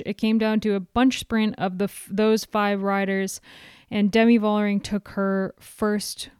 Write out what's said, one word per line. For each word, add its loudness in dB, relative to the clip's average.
It -6
came 2
down 2
to 0
a 0
bunch 0
sprint -2
of -4
the 0
f-, -10
those 2
five -2
riders, -2
and 0
Demi 6
Vollering 0
took -6
her -2
first -4